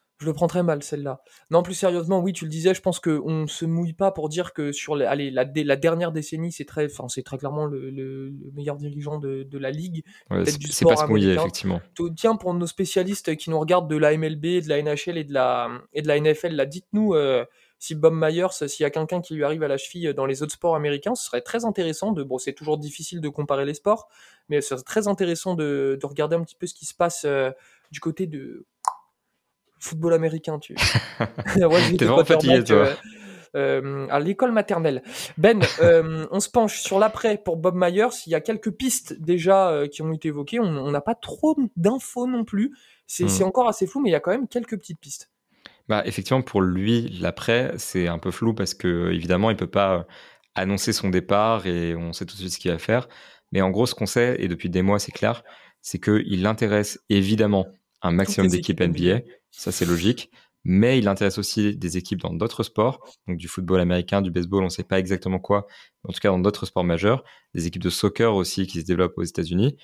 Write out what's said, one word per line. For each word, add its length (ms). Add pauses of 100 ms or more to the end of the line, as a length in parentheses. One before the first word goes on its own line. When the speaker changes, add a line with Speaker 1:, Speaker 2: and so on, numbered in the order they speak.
(180)
Speaker 1:
je 60
le 80
prends 140
très 160
mal, 200
celle-là. 380 (300)
Non, 120
plus 120
sérieusement, 460
oui, 120
tu 120
le 60
disais, 220
je 80
pense 200
qu'on 460
se 200
mouille 260
pas 200
pour 180
dire 240
que 180
sur 240
les, 80
allez, 260
la 140
dé-, 200
la 120
dernière 360
décennie, 400
c'est 120
très, 220
enfin, 220
c'est 140
très 140
clairement 300
le, 240
le, 400
le 240
meilleur 220
dirigeant 420
de, 240
de 160
la 120
ligue, 340 (260)
Speaker 2:
Ouais, 80
Speaker 1:
peut-être 140
Speaker 2:
c'est, 60
Speaker 1:
du 100
Speaker 2:
c'est 180
pas 60
Speaker 1:
sport 140
Speaker 2:
se 40
mouiller, 160
Speaker 1:
américain. 160
Speaker 2:
effectivement. 380 (140)
Speaker 1:
Tout, 160
tiens, 260
pour 180
nos 120
spécialistes 680
qui 140
nous 80
regardent 320
de 60
la 160
M 120
L 120
B, 260
de 60
la 100
N 80
H 240
L 80
et 60
de 100
la, 480 (100)
et 80
de 80
la 80
N 180
F 120
L, 100
là, 80
dites-nous, 480
euh, 320 (340)
si 160
Bob 200
Myers, 380
s'il 320
y 20
a 40
quelqu'un 300
qui 140
lui 100
arrive 180
à 60
la 80
cheville, 300
euh, 80
dans 100
les 180
autres 120
sports 220
américains, 380
ce 120
serait 160
très 240
intéressant 460
de, 100
bon, 160
c'est 160
toujours 240
difficile 420
de 80
comparer 380
les 80
sports, 340 (400)
mais 140
ce 60
serait 140
très 260
intéressant 460
de, 460
de 60
regarder 300
un 60
petit 140
peu 100
ce 60
qui 140
se 80
passe, 320
euh, 240 (420)
du 80
côté 260
de 380 (1120)
football 360
américain, 440
tu 160
Speaker 2:
<laughs> 300 (140)
Speaker 1:
<laughs> 20
Ouais, 80 (280)
j'ai 120 (220)
Speaker 2:
T'es 40
Speaker 1:
été 120
Speaker 2:
vraiment 180
fatigué, 320
Speaker 1:
quarterback, 100
Speaker 2:
toi. 100 (800)
Speaker 1:
euh, 280
euh, 280
à 100
l'école 320
maternelle. 500 (360)
Ben, 220 (100)
<laughs> 100
euh, 500
on 100
se 80
penche 320
sur 180
l'après 380
pour 200
Bob 200
Myers. 320 (180)
Il 40
y 40
a 60
quelques 300
pistes 500
déjà, 500
euh, 160
qui 160
ont 100
été 160
évoquées. 320
On, 40
on 260
n'a 120
pas 120
trop 420 (200)
d'infos 500
non 180
plus. 300 (320)
C'est, 180
Speaker 2:
Hmm. 40
Speaker 1:
c'est 160
encore 240
assez 180
flou, 140
mais 80
il 40
y 40
a 40
quand 120
même 160
quelques 300
petites 200
pistes. 320 (580)
Speaker 2:
Bah, 160
effectivement, 380
pour 200
lui, 460 (120)
l'après, 560
c'est 320
un 100
peu 140
flou 220
parce 200
que, 380
évidemment, 380
il 60
peut 120
pas, 300
euh, 40 (520)
annoncer 380
son 180
départ 560
et 280
on 180
sait 120
tout 100
de 60
suite 120
ce 60
qu'il 140
va 60
faire. 300 (440)
Mais 80
en 100
gros, 160
ce 80
qu'on 120
sait, 340
et 80
depuis 220
des 120
mois, 160
c'est 140
clair, 320 (380)
c'est 180
qu'il 460
intéresse 520 (120)
évidemment 580 (340)
un 60
Speaker 1:
Toutes 80
Speaker 2:
maximum 300
Speaker 1:
les 100
Speaker 2:
d'équipes 240
Speaker 1:
équipes 180
Speaker 2:
N 100
B 40
A. 40
Speaker 1:
N 40
B 80
A. 40 (180)
Speaker 2:
Ça, 220
c'est 140
logique. 440 (380)
Mais 300
il 80
intéresse 320
aussi 380
des 200
équipes 240
dans 140
d'autres 300
sports, 340 (300)
donc 80
du 100
football 320
américain, 420
du 120
baseball, 320
on 40
sait 140
pas 160
exactement 400
quoi, 300 (340)
mais 80
en 20
tout 60
cas 120
dans 100
d'autres 260
sports 160
majeurs, 400 (320)
des 140
équipes 160
de 40
soccer 460
aussi 320
qui 140
se 40
développent 320
aux 60
États-Unis. 600